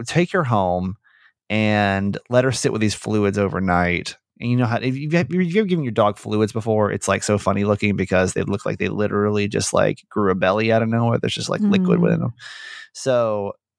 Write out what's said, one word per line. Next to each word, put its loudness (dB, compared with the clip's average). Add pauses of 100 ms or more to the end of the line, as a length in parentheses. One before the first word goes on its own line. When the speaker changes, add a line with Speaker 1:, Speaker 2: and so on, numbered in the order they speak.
Speaker 1:
take 0
her 2
home 0 (560)
and 2 (140)
let 4
her 2
sit -2
with -2
these 0
fluids 0
overnight." 0 (240)
And -4
you 2
know 2
how, 0
if -4
you've, -6
if 0
you've 0
given 0
your -4
dog 2
fluids -2
before, 0
it's, -4
like, 0
so 2
funny -2
looking 2
because 0
they -2
look -4
like -4
they -4
literally 0
just, -2
like, 2 (120)
grew 0
a 2
belly 2
out 2
of -2
nowhere. 0
There's -4
just, -8
like, -2
liquid 2
Speaker 2:
Mm. 2
Speaker 1:
within 2
them. -4 (600)
So -2 (260)